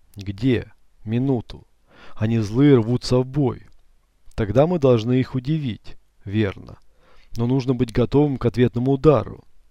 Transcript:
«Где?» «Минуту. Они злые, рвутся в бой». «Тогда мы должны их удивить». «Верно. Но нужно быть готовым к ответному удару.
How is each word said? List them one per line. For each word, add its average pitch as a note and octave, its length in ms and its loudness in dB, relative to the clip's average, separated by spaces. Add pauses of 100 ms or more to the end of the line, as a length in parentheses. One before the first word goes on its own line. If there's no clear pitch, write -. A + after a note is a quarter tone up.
(160)
«Где?» G2+ 560 -4 (320)
«Минуту. A#2 600 -4 (480)
Они A2+ 240 0
злые, B2 380 4
рвутся B2 420 0
в B2+ 80 0
бой». C3 400 -4 (680)
«Тогда A2 320 2
мы F3+ 120 0
должны B2 360 2
их B2+ 200 -2
удивить». C3 640 -6 (280)
«Верно. G2+ 540 -4 (580)
Но A#2 100 -2
нужно C3 280 0
быть A#2+ 180 -2
готовым C#3 440 2
к - 80 -4
ответному A#2+ 480 0
удару. C3+ 520 0 (260)